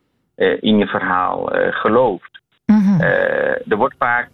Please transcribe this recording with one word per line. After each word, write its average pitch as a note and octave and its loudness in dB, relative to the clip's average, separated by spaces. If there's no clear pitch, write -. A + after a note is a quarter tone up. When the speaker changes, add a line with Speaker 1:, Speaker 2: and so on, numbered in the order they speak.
Speaker 1:
eh, F#2 0
in G#2+ 2
je G2 2
verhaal, F#2 -4
eh, F#2 0
gelooft. A2 -2
Speaker 2:
Mhm. G3+ 4
Speaker 1:
Eh, F2+ -2
er G#2+ 0
wordt - -2
vaak A#2+ -2